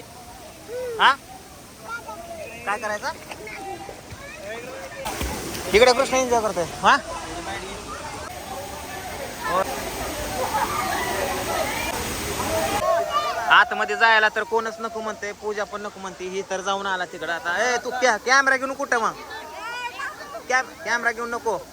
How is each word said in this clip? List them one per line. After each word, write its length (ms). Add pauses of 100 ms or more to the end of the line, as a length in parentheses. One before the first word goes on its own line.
(1000)
हा? 160 (1500)
काय 140
करायचा? 320 (2500)
इकडे 200
कृष्णा 240
एन्जॉय 240
करतोय. 220
हा? 340 (4000)
आतमध्ये 440
जायला 340
तर 140
कोणच 360
नको 220
म्हणते, 300
पूजा 320
पण 180
नको 180
म्हणते, 300
ही 120
तर 200
जाऊन 240
आला 200
तिकडं. 280
आता 400
ए 40
तू 120
कॅ-, 280
कॅमेरा 400
घेऊन 160
कुठं 280
मग? 100 (1400)
कॅम-, 360
कॅमेरा 260
घेऊन 180
नको. 280 (160)